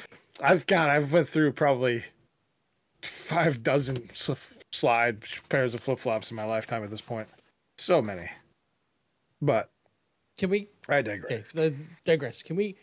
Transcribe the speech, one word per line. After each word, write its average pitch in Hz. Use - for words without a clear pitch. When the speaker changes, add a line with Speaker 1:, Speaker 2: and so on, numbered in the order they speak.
Speaker 1:
I've 151
got, 165
I've 143
went 160
through 156
probably 127
five 156
dozen 131
sl-, -
slide 117
pairs 127
of 120
flip-flops 117
in 117
my 107
lifetime 110
at 101
this 107
point. 110
So 170
many. 95
But 123
Speaker 2:
Can 185
we 202
Speaker 1:
I 143
digress. 101
Speaker 2:
Okay, 110
so 160
digress. 139
Can -
we, 196